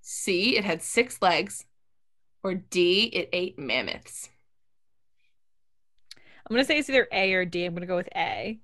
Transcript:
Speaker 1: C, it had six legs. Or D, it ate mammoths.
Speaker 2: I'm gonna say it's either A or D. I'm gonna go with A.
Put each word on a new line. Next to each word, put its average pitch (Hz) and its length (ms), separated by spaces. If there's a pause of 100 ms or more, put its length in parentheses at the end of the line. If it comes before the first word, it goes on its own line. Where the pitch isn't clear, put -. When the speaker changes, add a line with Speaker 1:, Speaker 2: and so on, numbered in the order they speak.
Speaker 1:
C, 202 560
it 208 80
had 165 180
six - 380
legs. 175 440 (800)
Or 190 120
D, 180 500
it 208 260
ate 180 260
mammoths. 117 720 (1900)
Speaker 2:
I'm - 360
gonna 254 120
say 302 120
it's 294 120
either 262 240
A 190 200
or 185 120
D. 175 180
I'm 175 100
gonna 175 120
go 180 100
with 180 220
A. 180 460